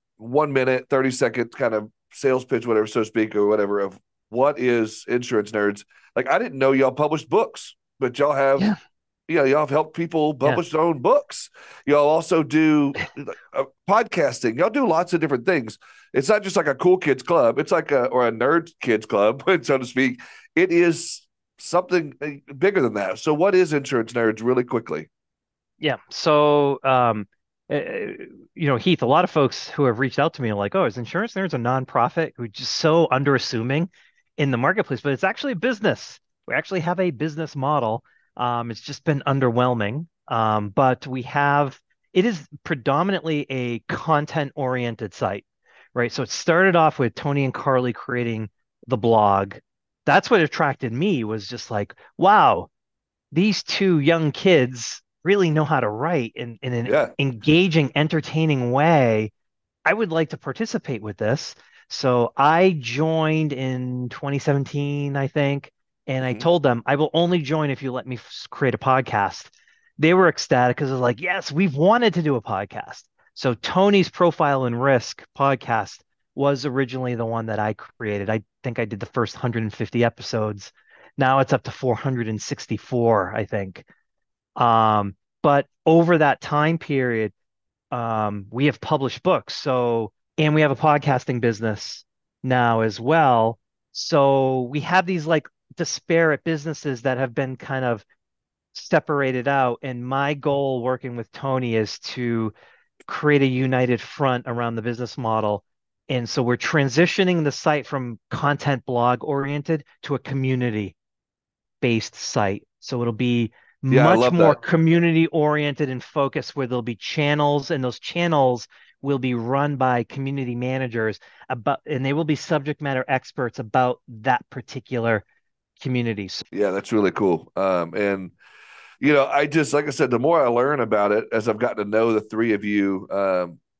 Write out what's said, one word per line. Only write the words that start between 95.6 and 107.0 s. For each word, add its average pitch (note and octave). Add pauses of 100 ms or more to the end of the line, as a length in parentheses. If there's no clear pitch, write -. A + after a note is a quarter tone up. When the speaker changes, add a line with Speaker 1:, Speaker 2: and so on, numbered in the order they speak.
Speaker 2:
disparate E3
businesses D3
that B2+
have B2+
been C3
kind C3
of A#2 (680)
separated C#3
out. C3+
And B2
my C#3
goal C#3
working B2
with A#2
Tony B2+
is A2
to A#2 (520)
create D3
a C#3
united B2+
front B2+
around A#2
the A2+
business A#2+
model. A2 (440)
And B2
so C3+
we're A#2+
transitioning E3